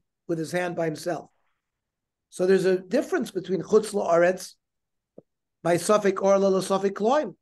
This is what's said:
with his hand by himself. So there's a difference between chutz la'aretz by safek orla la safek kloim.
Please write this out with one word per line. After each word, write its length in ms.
with 100
his 140
hand 240
by 80
himself. 440
So 160
there's 200
a 120
difference 540
between 300
chutz 300
la'aretz 640
by 120
safek 460
orla 240
la 140
safek 320
kloim. 500